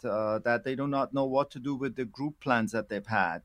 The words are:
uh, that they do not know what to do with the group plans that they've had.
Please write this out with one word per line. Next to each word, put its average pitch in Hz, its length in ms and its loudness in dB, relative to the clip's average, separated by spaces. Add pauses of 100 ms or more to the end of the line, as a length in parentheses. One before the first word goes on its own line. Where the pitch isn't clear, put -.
uh, 110 360 0
that 120 260 2
they 131 100 0
do 139 100 -2
not 139 280 0
know 139 100 2
what 135 280 2
to 147 80 -12
do 139 160 -4
with 127 200 -4
the 131 80 -4
group 139 380 -8
plans 113 320 2
that 110 160 -2
they've 101 180 -4
had. 92 380 0